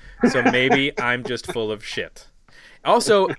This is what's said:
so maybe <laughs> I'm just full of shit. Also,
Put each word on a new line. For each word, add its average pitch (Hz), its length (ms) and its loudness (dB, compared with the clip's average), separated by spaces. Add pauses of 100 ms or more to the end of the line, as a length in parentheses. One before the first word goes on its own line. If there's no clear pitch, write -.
(320)
so 131 100 0
maybe 135 540 2
<laughs> - 40 -8
I'm 123 240 -2
just - 280 -8
full 110 200 -4
of 104 140 -10
shit. - 440 -10 (540)
Also, 196 440 4 (120)